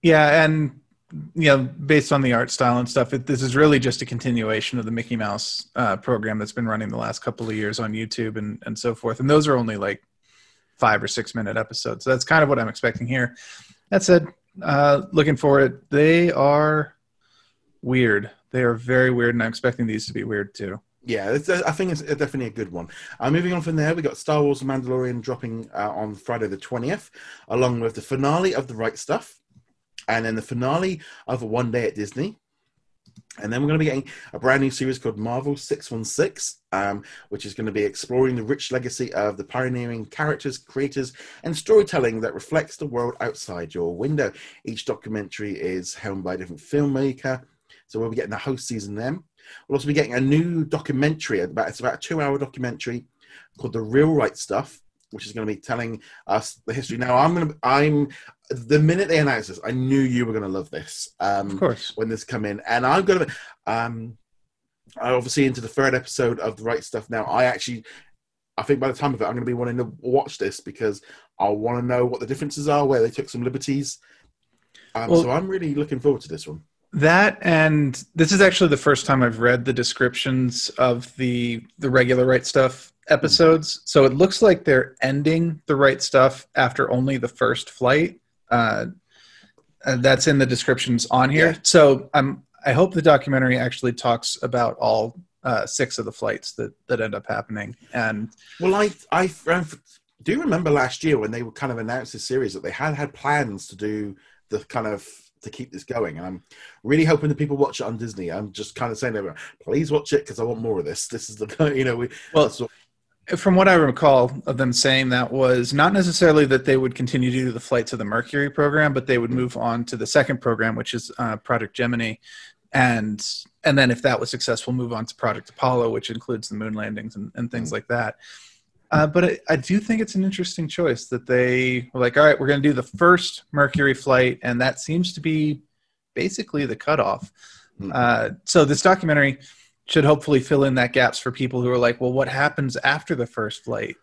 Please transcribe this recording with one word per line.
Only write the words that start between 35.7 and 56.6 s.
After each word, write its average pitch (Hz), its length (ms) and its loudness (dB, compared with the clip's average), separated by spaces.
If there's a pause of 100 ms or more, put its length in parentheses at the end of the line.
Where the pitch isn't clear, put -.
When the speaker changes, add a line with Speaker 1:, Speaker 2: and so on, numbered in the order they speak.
Speaker 2:
one 113 120 -6
six, - 580 -4 (100)
um, 101 320 -4 (240)
which 104 180 -12
is 98 80 -14
gonna 110 160 -6
be 104 140 -2
exploring 127 500 0
the 117 80 -4
rich 131 300 -4
legacy 123 400 -6
of 104 240 -2
the 98 80 -10
pioneering 120 600 -6
characters, 147 520 -6
creators, 135 540 -6 (320)
and 165 120 -6
storytelling 156 640 2
that 117 120 -6
reflects - 420 -4
the 160 100 -8
world 120 340 -4
outside 87 540 -8
your 87 200 -4
window. 135 380 -2 (320)
Each 113 220 -10
documentary 104 680 -8
is 90 420 -8
helmed 95 300 -10
by 92 100 -6
a - 40 -8
different 87 240 -14
filmmaker. 135 800 -2 (460)
So 110 120 -6
we'll 113 100 -4
be 110 60 -6
getting 110 140 -6
the 107 80 -8
host 131 280 -8
season 101 300 -10
then. 127 260 -6 (460)
We'll 139 80 -2
also 131 100 -4
be 147 80 -2
getting 123 200 0
a 123 60 0
new 160 440 2
documentary, 147 760 -2
about, 87 280 -4
it's 101 100 -12
about 120 160 -4
a - 40 -14
two-hour 147 400 -4
documentary 127 640 -8 (540)
called 113 160 -8
The 113 60 -2
Real 135 320 4
Right 127 240 0
Stuff, - 440 -6 (320)
which 107 120 -14
is 104 80 -14
gonna 110 140 -6
be 107 80 -4
telling 113 480 -8 (240)
us - 400 -4